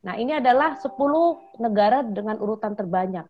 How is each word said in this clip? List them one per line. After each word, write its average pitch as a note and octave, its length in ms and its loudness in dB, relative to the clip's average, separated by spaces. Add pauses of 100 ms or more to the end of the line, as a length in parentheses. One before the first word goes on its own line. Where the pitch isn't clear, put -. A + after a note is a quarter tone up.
Nah, F#3+ 160 -8
ini B3+ 160 -2
adalah C#4 480 4
sepuluh D4 800 0
negara A3 400 4
dengan G#3 400 -6
urutan G#3+ 320 -4
terbanyak. F#3 560 -4